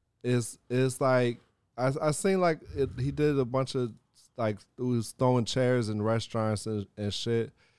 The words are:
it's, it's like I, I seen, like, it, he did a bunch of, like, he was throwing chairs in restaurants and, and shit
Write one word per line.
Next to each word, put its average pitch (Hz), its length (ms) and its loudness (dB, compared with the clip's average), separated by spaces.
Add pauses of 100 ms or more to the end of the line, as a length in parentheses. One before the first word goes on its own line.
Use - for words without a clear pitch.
(240)
it's, 123 340 -2 (120)
it's 127 320 0
like 123 380 2 (380)
I, 131 140 2 (100)
I 156 100 2
seen, 190 280 0
like, 170 200 2 (180)
it, 135 120 0 (100)
he 135 120 -2
did 147 280 2
a 131 60 2
bunch 131 300 -2
of, 123 160 -2 (460)
like, 107 220 0 (180)
he - 60 -6
was 120 340 0
throwing 127 280 4
chairs 123 440 2
in 107 120 -2
restaurants 110 640 -2
and, 107 200 -4 (120)
and 104 160 -4
shit 117 380 -2 (280)